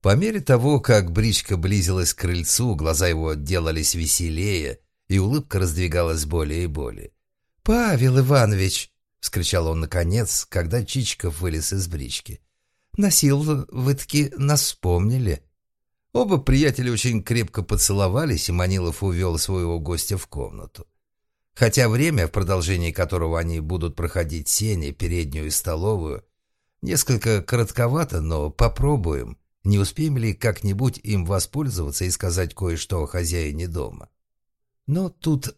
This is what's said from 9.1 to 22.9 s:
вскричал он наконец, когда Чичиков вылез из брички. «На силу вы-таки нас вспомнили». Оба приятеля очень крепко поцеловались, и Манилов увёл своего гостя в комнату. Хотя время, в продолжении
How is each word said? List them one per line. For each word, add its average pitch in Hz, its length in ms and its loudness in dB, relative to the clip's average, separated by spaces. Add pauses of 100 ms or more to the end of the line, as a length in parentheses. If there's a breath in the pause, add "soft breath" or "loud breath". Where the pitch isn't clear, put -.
вскричал 85 460 0
он 82 120 -2
наконец, 87 720 -2
когда 90 340 -2
Чичиков 92 560 -4
вылез 80 320 -2
из 95 160 -2
брички. 69 540 -8 (560)
«На 202 140 4
силу 143 580 4
вы-таки 139 680 0
нас 139 280 2
вспомнили». 92 800 0 (680)
Оба 214 260 2
приятеля 131 540 2
очень 117 320 0
крепко 107 400 -2
поцеловались, 101 840 0
и - 20 -2
Манилов 90 520 0
увёл 90 360 0
своего 85 400 -2
гостя 87 380 -4
в - 100 -10
комнату. - 580 -12 (680)
Хотя 120 340 4
время, 117 400 2
в - 40 -6
продолжении 87 600 0